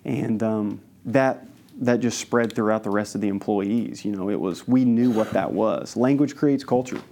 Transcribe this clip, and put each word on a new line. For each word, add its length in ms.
And, 400
um, 380
that, 400
that 220
just 180
spread 340
throughout 300
the 60
rest 260
of 60
the 80
employees. 760
You 80
know, 180
it 100
was, 280
we 160
knew 260
what 220
that 220
was. 420
Language 400
creates 300
culture. 340